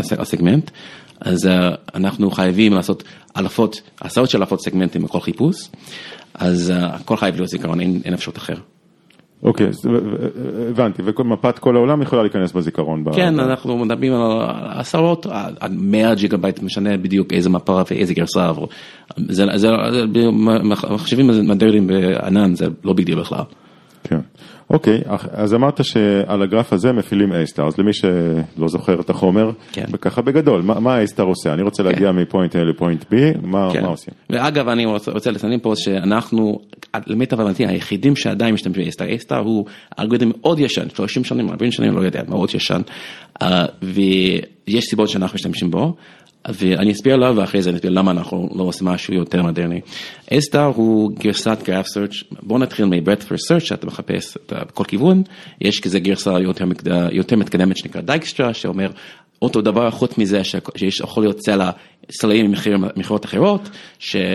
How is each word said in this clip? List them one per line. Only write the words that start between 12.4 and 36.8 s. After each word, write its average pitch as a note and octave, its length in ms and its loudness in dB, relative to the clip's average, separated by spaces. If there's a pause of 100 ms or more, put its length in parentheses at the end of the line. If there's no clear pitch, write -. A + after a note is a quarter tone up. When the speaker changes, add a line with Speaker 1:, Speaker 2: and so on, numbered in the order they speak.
Speaker 2:
בזיכרון D#2+ 520 -2
ב- D2+ 120 -2
Speaker 1:
כן, E3+ 220 2
Speaker 2:
ב- - 20 2
Speaker 1:
אנחנו B2+ 380 -2
מדברים A#2+ 360 0
על A2+ 280 0 (240)
עשרות, E3 600 0 (340)
עד F#2+ 180 -6
מאה G#2+ 380 2
ג'יגה G2+ 220 0
בייט, F#2+ 260 -2
משנה G2 340 -2
בדיוק F#2+ 360 0
איזה F2+ 160 2
מפה F#2 320 2 (100)
ואיזה F2 220 0
גרסה E2+ 360 0
עברו. D#2 180 -4 (500)
זה, F#2+ 280 0 (100)
זה, G2+ 120 4 (240)
זה, A#2+ 200 0
במח-, A2 800 2
מחשבים B2 380 2 (140)
מודרניים G#2+ 440 4
בענן, F#2 680 2
זה E2+ 100 -2 (180)
לא F#2+ 100 2
ביג F2+ 120 2
דיל E2 140 0
בכלל. - 240 -4 (600)
Speaker 2:
כן. - 160 -2 (500)
אוקיי, A2+ 360 4
אח-, F#2+ 260 -6
אז G#2 220 -2
אמרת C3+ 320 2
שעל G2+ 560 2
הגרף G#2+ 320 0
הזה G#2+ 180 2
מפעילים G2+ 400 2
A-Stars. D#2 460 -2
למי G2+ 160 4
שלא E2 720 0
זוכר E2+ 320 0
את F2 100 -4
החומר, G2+ 420 2 (200)
Speaker 1:
כן. - 200 -6
Speaker 2:
וככה A2+ 300 -2
בגדול, C3+ 400 2
מה, G2 180 0
מה B2 160 2
ה-A-Star A2 260 0
עושה? F2+ 320 0
אני E2 80 -2
רוצה G2+ 220 -2
Speaker 1:
כן. F#2 60 2
Speaker 2:
להגיע F#2+ 220 2
מפוינט F2+ 440 0
A F2 40 2
לפוינט E2 440 0
B, G#2 120 0 (260)
מה, F#2 320 0
Speaker 1:
כן. - 80 0
Speaker 2:
מה F#2+ 60 0
עושים? - 260 -6 (160)
Speaker 1:
ואגב, C#3 380 0
אני A#2 180 2
רוצה, G#2+ 260 -2
רוצה G#2+ 200 -2
לציין A2 280 -2
פה A2 160 0
שאנחנו, G#2 840 0 (480)